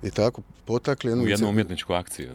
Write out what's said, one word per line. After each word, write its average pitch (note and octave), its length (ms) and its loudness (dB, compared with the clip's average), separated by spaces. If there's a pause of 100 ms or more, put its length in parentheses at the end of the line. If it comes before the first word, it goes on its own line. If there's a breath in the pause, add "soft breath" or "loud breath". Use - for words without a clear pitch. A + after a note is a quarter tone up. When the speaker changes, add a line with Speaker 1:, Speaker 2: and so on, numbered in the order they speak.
Speaker 1:
i G2 80 -4
tako G#2+ 300 2 (240)
potakli A#2+ 460 0
jednu A#2+ 120 2
Speaker 2:
U A2+ 40 2
jednu G#2 200 2
Speaker 1:
inici- - 20 2
Speaker 2:
umjetničku G2+ 440 0
akciju, - 420 -4